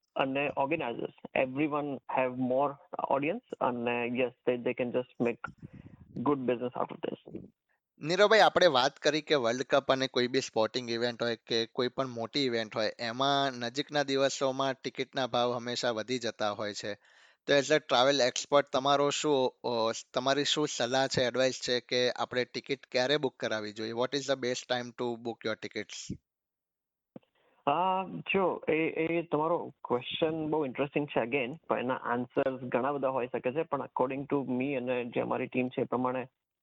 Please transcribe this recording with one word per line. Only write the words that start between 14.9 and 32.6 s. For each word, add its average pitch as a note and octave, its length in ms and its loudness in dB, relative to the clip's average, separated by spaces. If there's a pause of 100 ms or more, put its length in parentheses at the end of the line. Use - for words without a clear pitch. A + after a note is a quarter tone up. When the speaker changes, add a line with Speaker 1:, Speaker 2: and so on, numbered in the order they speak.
Speaker 2:
ભાવ A#2+ 240 0
હંમેશા A#2+ 400 -2
વધી A2 280 -4
જતા A2 320 -2
હોય G#2 220 -6
છે. G#2 240 -8 (500)
તો C#3 60 6
as C#3+ 200 4
a - 20 6
travel C#3 400 4
expert C3+ 480 4 (100)
તમારો C#3+ 360 4
શું, C#3 400 2 (140)
અ, A2+ 280 0 (220)
તમારી C3+ 300 2
શું D3+ 240 0
સલાહ C3 400 0
છે, C3+ 140 0
એડવાઇસ B2+ 480 0
છે B2 100 0
કે B2 320 0
આપણે B2 340 -2
ટિકિટ B2+ 340 -6 (120)
ક્યારે C3 260 2
બુક C#3+ 180 -2
કરાવવી G#2+ 360 -4
જોઈએ? A2 200 -8
What A#2+ 160 0
is C#3 240 -2
the C3+ 80 0
best B2 360 -2
time B2 120 -6 (140)
to A#2+ 140 -2
book A#2 320 -6
your A2 180 -2
tickets? - 540 -10 (1500)
Speaker 1:
અ, F#3 360 0 (300)
જો, F#3 360 0
એ, D#3+ 40 2
એ D#3+ 480 0
તમારો D3+ 520 -2 (100)
ક્વેશ્ચન D#3 640 -2
બહુ D#3 180 -2
ઇન્ટરેસ્ટિંગ D3 420 -2
છે - 120 -2
again, B2 480 -4
પણ A2 120 0
એના B2 140 -2
આન્સર્સ B2 680 -2